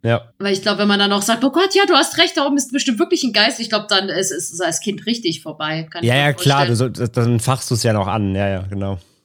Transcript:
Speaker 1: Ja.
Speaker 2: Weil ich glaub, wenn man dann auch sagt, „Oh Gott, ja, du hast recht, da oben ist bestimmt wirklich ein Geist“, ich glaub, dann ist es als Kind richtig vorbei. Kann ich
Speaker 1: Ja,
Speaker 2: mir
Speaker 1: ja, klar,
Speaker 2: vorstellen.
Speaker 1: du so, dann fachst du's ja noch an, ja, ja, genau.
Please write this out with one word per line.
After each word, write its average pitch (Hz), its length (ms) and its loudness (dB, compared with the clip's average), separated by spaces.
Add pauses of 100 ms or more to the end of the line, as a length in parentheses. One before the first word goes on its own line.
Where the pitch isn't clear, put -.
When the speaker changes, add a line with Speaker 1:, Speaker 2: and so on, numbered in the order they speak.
Speaker 1:
Ja. 117 360 0
Speaker 2:
Weil 196 160 0
ich 185 80 -4
glaub, 202 160 0
wenn 208 100 2
man 202 100 2
dann 202 140 2
auch 202 100 0
sagt, 233 220 0
„Oh 269 60 4
Gott, 381 240 2
ja, 392 120 6
du 370 80 4
hast 302 220 2
recht, 339 220 0
da 285 80 0
oben 285 100 2
ist - 160 -2
bestimmt 262 260 0
wirklich 339 260 0
ein 233 100 0
Geist“, 220 260 2
ich 226 80 -8
glaub, 208 200 -2
dann 196 200 0
ist 185 240 -2
es 170 300 -8
als 165 180 -2
Kind 170 240 -6
richtig 208 380 -4
vorbei. 156 480 -6
Kann 175 120 -6
ich 113 60 2
Speaker 1:
Ja, 123 60 4
Speaker 2:
mir 139 60 4
Speaker 1:
ja, 147 120 2
klar, 139 340 2
Speaker 2:
vorstellen. 117 280 0
Speaker 1:
du - 100 -8
so, - 40 -2
dann 120 320 2
fachst 127 300 -2
du's 117 120 0
ja 117 100 2
noch 101 140 0
an, 98 280 -2
ja, 98 140 0
ja, 95 140 -2
genau. 98 360 -6 (260)